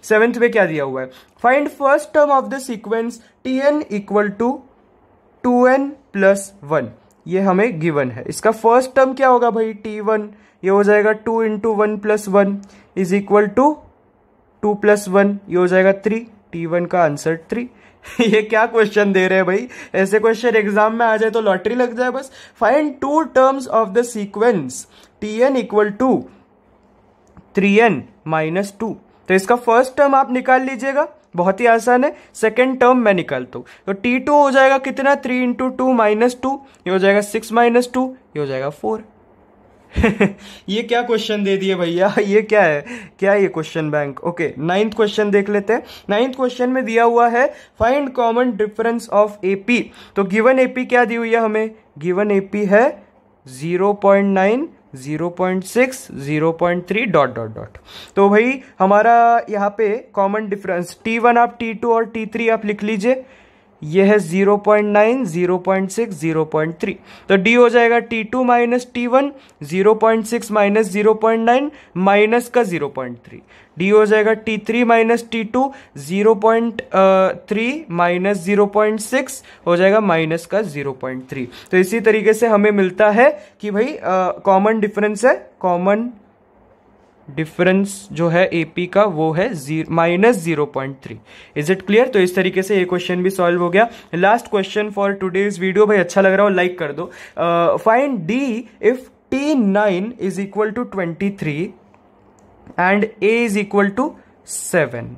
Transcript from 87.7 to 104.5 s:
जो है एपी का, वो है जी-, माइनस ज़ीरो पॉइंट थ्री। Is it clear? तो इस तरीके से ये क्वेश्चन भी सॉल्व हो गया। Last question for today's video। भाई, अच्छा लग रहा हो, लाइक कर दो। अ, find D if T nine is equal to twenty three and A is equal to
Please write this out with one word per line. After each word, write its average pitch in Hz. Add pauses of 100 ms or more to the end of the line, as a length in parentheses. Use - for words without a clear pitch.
जो 160
है 175
एपी 165
का, 196
वो 160
है 196
जी-, 151
माइनस 175
ज़ीरो 160
पॉइंट 135
थ्री। 110 (400)
Is 151
it 185
clear? 240
तो 208
इस 180
तरीके 185
से 196
ये 180
क्वेश्चन 180
भी 185
सॉल्व 180
हो 175
गया। 202 (260)
Last 196
question 208
for 202
today's 196
video। 190
भाई, 208
अच्छा 180
लग 190
रहा 190
हो, 208
लाइक 180
कर 147
दो। 160 (280)
अ, 170
find 247
D 226 (220)
if 247 (380)
T 285
nine 208
is 180
equal 202
to 247 (120)
twenty 180 (120)
three 156 (1120)
and 196 (180)
A 226
is 196
equal 202
to 254 (640)